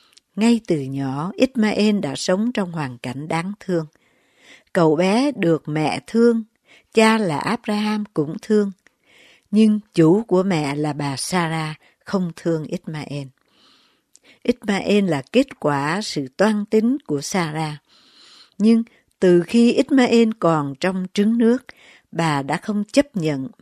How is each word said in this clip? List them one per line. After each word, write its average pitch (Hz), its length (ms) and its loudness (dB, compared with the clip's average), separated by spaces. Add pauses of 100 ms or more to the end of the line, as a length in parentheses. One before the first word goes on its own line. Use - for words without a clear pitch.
(360)
Ngay 226 300 2
từ 160 140 0
nhỏ, 139 560 -6
Ishmael 214 640 0
đã 139 180 -6
sống 208 360 -2
trong 185 200 -6
hoàn 131 260 -8
cảnh 135 300 -10
đáng 165 320 -4
thương. 165 260 -4 (840)
Cậu 160 240 4
bé 220 400 0
được 165 320 0
mẹ 151 380 -2
thương, 226 380 2 (480)
cha 220 260 4
là 165 200 -2
Abraham 214 680 -4 (100)
cũng 160 280 -4
thương. 208 300 0 (800)
Nhưng 214 300 4 (140)
chủ 170 280 6
của 185 200 2
mẹ 156 320 -2
là 151 180 -2
bà 143 240 -6
Sarah 160 640 -4 (240)
không 180 320 -4
thương 160 280 -4
Ishmael. 143 640 -10 (1160)
Ishmael 202 680 0
là 143 140 -2 (100)
kết - 280 0
quả 147 420 -2
sự 139 340 -8
toan 208 280 0
tính 226 420 0
của 143 140 -4
Sarah. 156 540 -6 (840)
Nhưng 226 240 4 (360)
từ 175 280 6
khi 233 260 4
Ishmael 233 640 2
còn 151 420 2
trong 185 340 -2
trứng 220 240 2
nước, 233 260 2 (480)
bà 156 300 0
đã 151 140 -4
không 208 280 -6
chấp - 320 0
nhận 147 320 -4 (140)